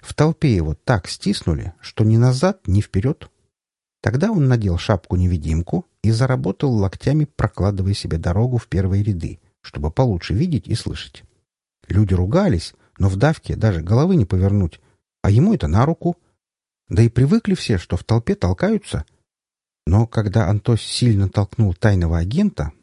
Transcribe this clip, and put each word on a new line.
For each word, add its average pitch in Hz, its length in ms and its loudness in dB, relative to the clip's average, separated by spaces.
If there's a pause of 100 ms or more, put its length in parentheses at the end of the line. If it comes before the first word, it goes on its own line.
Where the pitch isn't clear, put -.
В - 120 -16
толпе 147 420 2
его 78 200 0
так - 340 -2
стиснули, 95 720 -4
что - 240 -4
ни 110 100 4
назад, 127 520 0
ни 98 120 2
вперед. 104 500 -4 (720)
Тогда 151 300 0
он 156 160 2
надел 104 300 2
шапку-невидимку 87 1080 -2 (180)
и 110 80 2
заработал 131 640 -2
локтями, 139 520 0
прокладывая 98 680 -2
себе - 240 -4
дорогу 107 400 0
в - 100 -4
первые 95 360 0
ряды, 95 360 -4 (220)
чтобы - 300 -8
получше 107 420 -2
видеть 139 340 -2
и 95 80 -2
слышать. - 500 -12 (600)
Люди 95 260 2
ругались, 101 600 0 (240)
но 95 120 2
в 92 60 -2
давке 139 400 0
даже 95 260 0
головы 127 340 2
не 120 100 4
повернуть, 95 540 0 (420)
а - 80 0
ему 151 240 4
это 113 140 -2
на 101 180 4
руку. 170 320 -2 (680)
Да 107 140 2
и 117 80 6
привыкли 185 440 2
все, 117 240 -2
что 90 200 -4
в - 60 -6
толпе 117 320 0
толкаются. 127 680 -2 (800)
Но 107 220 4
когда 104 420 0
Антось 107 320 0
сильно 101 480 0
толкнул 101 440 0
тайного 85 440 2
агента 98 540 -2 (120)